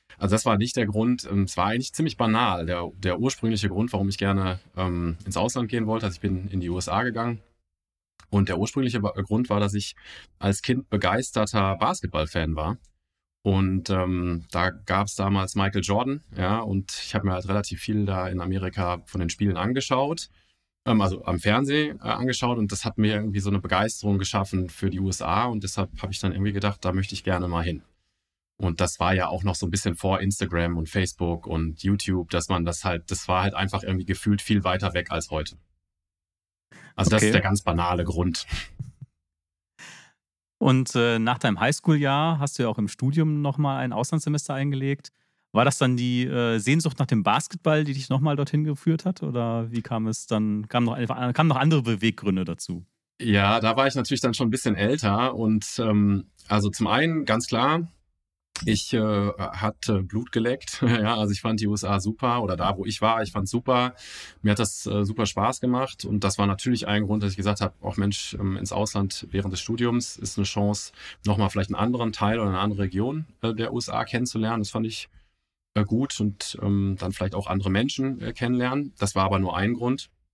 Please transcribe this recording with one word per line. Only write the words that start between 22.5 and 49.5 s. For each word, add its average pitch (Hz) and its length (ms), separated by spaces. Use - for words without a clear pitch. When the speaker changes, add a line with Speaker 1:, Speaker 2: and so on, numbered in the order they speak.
Speaker 1:
Und 104 140
das 101 140
hat 113 140
mir 107 180
irgendwie 104 240
so 98 100
eine 98 80
Begeisterung 101 600
geschaffen 98 520
für - 180
die 92 120
U 95 100
S 87 100
A. 101 260
Und 110 180
deshalb - 360
habe 95 120
ich - 80
dann 92 120
irgendwie 98 200
gedacht, 101 320
da 92 80
möchte 95 220
ich - 100
gerne 90 240
mal 85 160
hin. 85 180
Und 85 240
das - 200
war 87 120
ja 90 140
auch 87 160
noch 95 140
so 98 100
ein 85 40
bisschen 87 260
vor 95 240
Instagram 87 580
und 80 100
Facebook 87 600
und 82 340
YouTube, 95 480
dass 85 180
man 87 160
das 85 200
halt, 87 260
das - 180
war 92 140
halt 98 120
einfach 98 280
irgendwie 92 240
gefühlt 104 340
viel 101 220
weiter 92 320
weg 87 160
als 82 200
heute. - 280
Also 92 160
das 107 120
Speaker 2:
Okay. 107 60
Speaker 1:
ist 107 40
der 101 80
ganz 95 220
banale 87 420
Grund. 85 420
Speaker 2:
Und, 131 360
äh, 117 240
nach 117 200
deinem 104 200
Highschool-Jahr 147 800
hast 139 180
du 127 80
ja 117 40
auch 110 100
im 104 80
Studium 147 560
nochmal 139 360
ein 127 140
Auslandssemester 147 640
eingelegt. 139 560
War 117 120
das 135 140
dann 127 180
die, 123 280
äh, 120 340
Sehnsucht 139 420
nach 131 60
dem 107 180
Basketball, 156 580
die 143 120
dich 135 160
nochmal 143 260
dorthin 147 260
geführt 156 420
hat? 185 180
Oder 117 500